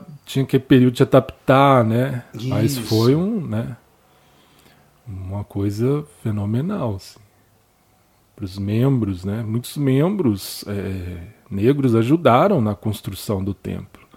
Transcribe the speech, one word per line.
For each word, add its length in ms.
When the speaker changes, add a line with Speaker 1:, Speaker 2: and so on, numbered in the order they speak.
Speaker 1:
tinha 180
aquele 180
período 300
de 100
adaptar, 800
né? 420
Mas 380
Speaker 2:
Isso. 100
Speaker 1:
foi 320
um, 260
né, 340
uma 360
coisa 600
fenomenal, 760
assim, 220
pros 240
membros, 640
né? 180
Muitos 340
membros, 920
é, 520
negros 440
ajudaram 640
na 140
construção 680
do 120
templo. 480